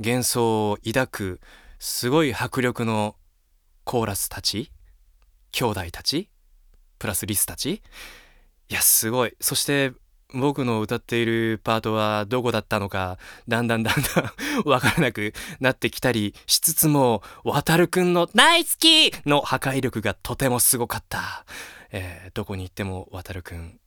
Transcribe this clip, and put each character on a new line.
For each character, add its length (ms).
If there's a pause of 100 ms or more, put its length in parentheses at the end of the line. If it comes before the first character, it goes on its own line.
幻 260
想 460
を 120
抱 220
く、 340 (380)
す 320
ご 140
い 100
迫 260
力 240
の 320 (680)
コ 180
ー 40
ラ 100
ス 120
た 140
ち、 300 (800)
兄 140
弟 260
た 100
ち、 260 (680)
プ 80
ラ 80
ス 120
リ 100
ス 100
た 100
ち。 260 (840)
い 60
や、 80
す 280
ご 160
い。 140
そ 140
し 100
て、 280 (420)
僕 300
の 160
歌 160
っ 40
て 220
い 40
る 360
パ 160
ー 20
ト 120
は 340
ど 160
こ 100
だ 60
っ 80
た 120
の 100
か、 300 (300)
だ 140
ん 40
だ 120
ん 40
だ 100
ん 20
だ 280
ん 100 (140)
<laughs> 220
わ 120
か 120
ら 60
な 140
く 200 (280)
な 120
っ 40
て 140
き 80
た 140
り 220 (120)
し 140
つ 140
つ 140
も、 340 (220)
渡 320
る 120
く 140
ん 120
の 120
大 380
好 140
き 340 (140)
の 140
破 160
壊 240
力 220
が 120
と 220
て 120
も 120
す 160
ご 100
か 120
っ 100
た。 380 (460)
え 360
ー、 40
ど 120
こ 120
に 80
行 60
っ 20
て 120
も 280
渡 200
る 100
く 120
ん、 40
う 40
ん、 240